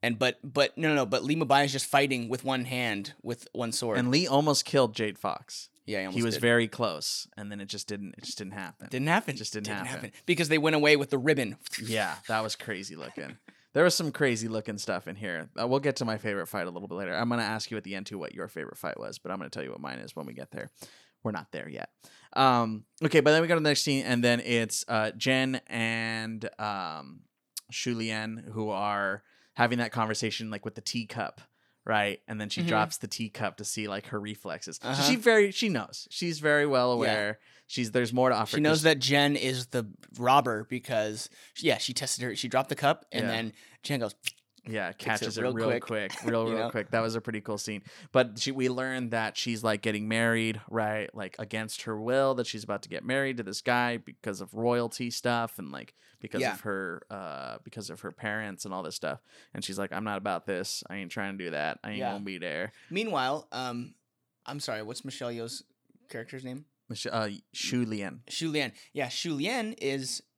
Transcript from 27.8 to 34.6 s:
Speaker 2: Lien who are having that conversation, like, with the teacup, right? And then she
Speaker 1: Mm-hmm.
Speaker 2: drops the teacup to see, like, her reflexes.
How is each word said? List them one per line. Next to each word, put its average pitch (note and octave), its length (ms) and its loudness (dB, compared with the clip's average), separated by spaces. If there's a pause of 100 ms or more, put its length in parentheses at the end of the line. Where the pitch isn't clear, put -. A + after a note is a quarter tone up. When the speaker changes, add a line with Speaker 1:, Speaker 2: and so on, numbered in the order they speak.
Speaker 2:
Lien A2 440 -2 (140)
who G#2+ 180 -2
are G2+ 520 0 (320)
having A#2+ 240 4
that A#2 140 -2
conversation, A2 580 -2
like, G#2 140 -8
with A2 100 -8
the A2+ 80 -12
teacup, - 580 -6 (440)
right? G#2 440 2
And A2 120 -6
then G#2+ 100 -4
she - 100 -4
Speaker 1:
Mm-hmm. E3+ 80 0
Speaker 2:
drops G#2+ 300 2
the - 100 -8
teacup G#2+ 480 -4
to G#2 80 -10
see, G#2+ 240 -4
like, G2+ 200 -6
her G#2+ 120 -4
reflexes. G2 600 -8